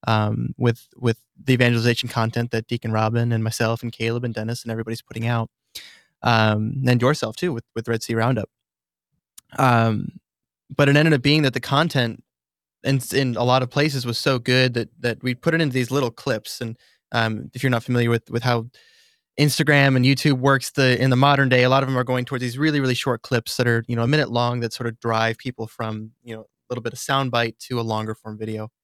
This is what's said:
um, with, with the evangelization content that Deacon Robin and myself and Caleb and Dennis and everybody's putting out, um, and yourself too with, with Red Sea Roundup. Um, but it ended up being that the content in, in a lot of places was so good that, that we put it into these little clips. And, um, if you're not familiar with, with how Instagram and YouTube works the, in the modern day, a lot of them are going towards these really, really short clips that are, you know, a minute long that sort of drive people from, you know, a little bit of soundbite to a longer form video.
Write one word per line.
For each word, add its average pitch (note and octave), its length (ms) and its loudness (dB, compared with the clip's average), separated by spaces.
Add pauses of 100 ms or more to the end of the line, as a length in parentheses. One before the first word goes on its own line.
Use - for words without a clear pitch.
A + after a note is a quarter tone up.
um, A2 500 0
with, A#2 380 -2
with A#2 220 -2 (240)
the C3 120 2
evangelization A#2+ 560 2
content A#2 420 -2
that A2+ 160 -4
Deacon A#2 240 -4
Robin A2+ 400 0
and A2+ 120 0
myself A2+ 400 -2
and A#2 80 -6
Caleb A#2 320 -4
and A#2 100 -6
Dennis A2+ 300 -6
and A#2 80 -8
everybody's A2+ 300 -6
putting A2+ 260 -8
out, A#2 220 -2 (760)
um, A2 640 2
and B2 140 4
yourself B2 340 0
too F3+ 180 -4
with, A#2 100 -8 (120)
with A#2 120 -6
Red A2+ 160 -2
Sea A#2 120 -4
Roundup. A2+ 340 0 (1080)
Um, A#2 600 2 (560)
but C#3+ 140 4
it C#3+ 80 6
ended D#3 160 6
up C3 80 2
being D3 220 4
that C3 100 0
the C3+ 60 -4
content C#3 640 -2 (600)
in, C3+ 180 0 (140)
in C3 200 0
a A2+ 80 -2
lot B2+ 200 4
of B2 80 -6
places C#3 340 -2
was A#2+ 120 -6
so C3+ 200 0
good B2+ 380 0
that, A#2 140 -4 (100)
that A#2 240 -4
we B2+ 100 -2
put D#3+ 220 -2
it E3 60 0
into C#3+ 120 0
these B2 160 -2
little C3 220 -2
clips. - 500 -6
And, A2+ 160 -10 (340)
um, A2+ 440 -2
if B2+ 80 -8
you're C#3 80 2
not A#2 120 0
familiar A#2+ 280 0
with, A#2 180 -2
with A#2 140 -4
how A#2+ 240 0 (720)
Instagram C#3+ 560 4
and B2+ 100 4
YouTube C3+ 340 4
works C3+ 320 2
the, B2+ 300 2
in C3 80 2
the B2+ 60 4
modern C#3 340 4
day, B2 140 6
a B2+ 60 4
lot C3+ 140 4
of C3 60 -4
them C3+ 80 0
are B2+ 60 0
going B2 220 -2
towards B2 180 -6
these B2 140 -6
really, D3 220 0
really C3 140 0
short A#2+ 300 -2
clips - 340 -4
that A#2+ 100 0
are, A#2 200 0
you A#2+ 80 -4
know, A#2 80 0
a A#2 40 0
minute D3 240 0
long A#2+ 280 -2
that A#2 120 -4
sort A#2 160 -8
of A2+ 120 -10
drive A2+ 380 -2
people A#2+ 300 -10
from, A2 440 -10 (120)
you A#2 120 -14
know, A2 60 -14
a - 280 -20
little B2 140 -6
bit A#2 100 -6
of B2 60 -16
soundbite A#2+ 600 -2
to B2 200 -6
a - 20 -2
longer A2 340 -4
form G#2+ 220 -14
video. A2 320 -8 (140)